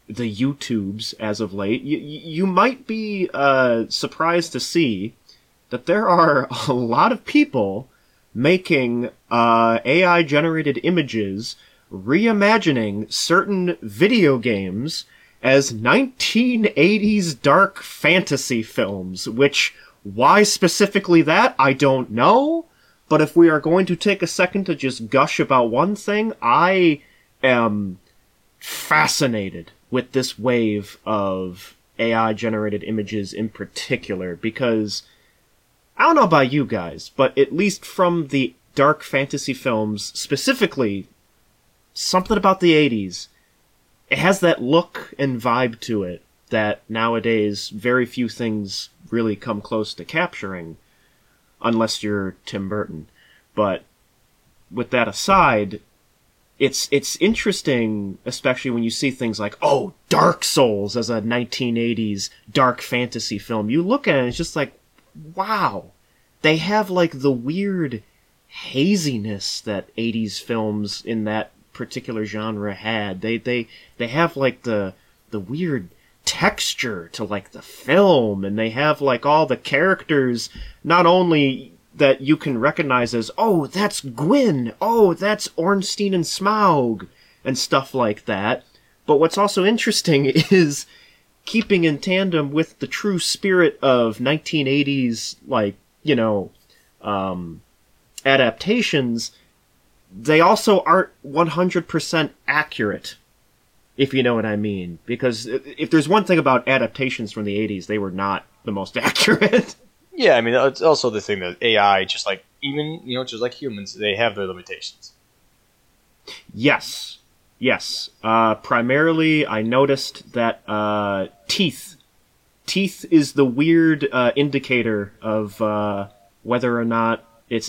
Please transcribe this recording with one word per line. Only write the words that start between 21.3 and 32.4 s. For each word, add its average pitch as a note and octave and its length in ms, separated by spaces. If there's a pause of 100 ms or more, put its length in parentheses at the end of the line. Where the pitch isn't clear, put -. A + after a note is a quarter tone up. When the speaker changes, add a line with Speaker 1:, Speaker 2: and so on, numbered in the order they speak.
Speaker 1:
I C3+ 140
don't C3+ 380
know. C4 560 (420)
But D#3 120
if D3+ 160
we E3+ 120
are D#3 100
going F3 280
to F3 100
take G3 260
a E3+ 60
second F#3 380
to D#3+ 100
just B2+ 340
gush C#3 300
about B2+ 300
one F3+ 260
thing, G#3 440
I D#3+ 640 (400)
am G#2 560 (640)
fascinated A2 1120 (180)
with B2 220
this B2+ 260
wave G#2+ 640
of F#2+ 720 (240)
A A#2 160
I A2+ 180
generated G#2+ 520